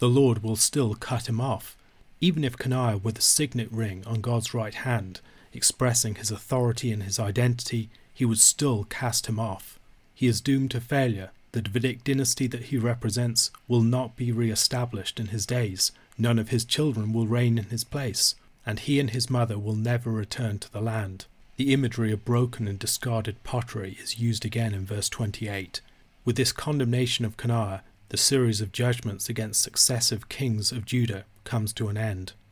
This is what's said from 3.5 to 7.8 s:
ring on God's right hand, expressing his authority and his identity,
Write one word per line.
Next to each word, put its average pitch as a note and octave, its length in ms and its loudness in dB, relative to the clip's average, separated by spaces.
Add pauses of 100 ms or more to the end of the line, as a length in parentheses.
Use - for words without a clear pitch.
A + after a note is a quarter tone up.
ring G#2 340 -4
on A2+ 140 -2
God's A#2 340 -2
right A2 220 -4
hand, G2+ 460 -4 (320)
expressing A#2 600 2
his G#2+ 140 -6
authority A#2+ 640 0
and G#2 120 -4
his F#2+ 140 -4
identity, A#2+ 720 0 (240)